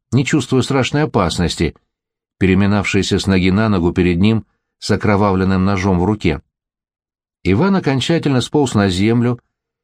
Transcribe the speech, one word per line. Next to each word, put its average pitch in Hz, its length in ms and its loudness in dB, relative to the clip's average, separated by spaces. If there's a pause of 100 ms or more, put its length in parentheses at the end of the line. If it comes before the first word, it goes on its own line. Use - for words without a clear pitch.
(120)
не 135 120 2
чувствуя 131 380 0
страшной 139 400 -2
опасности, 87 720 -2 (640)
переминавшейся 98 800 0
с - 80 -6
ноги 95 240 2
на 107 180 2
ногу 87 240 0
перед 87 260 0
ним 107 280 0 (320)
с - 140 -6
окровавленным 95 720 0
ножом 95 340 0
в 87 60 0
руке. 95 380 -2 (1000)
Иван 147 320 2
окончательно 143 640 -2
сполз 139 340 -2
на 101 140 2
землю, 117 520 0 (440)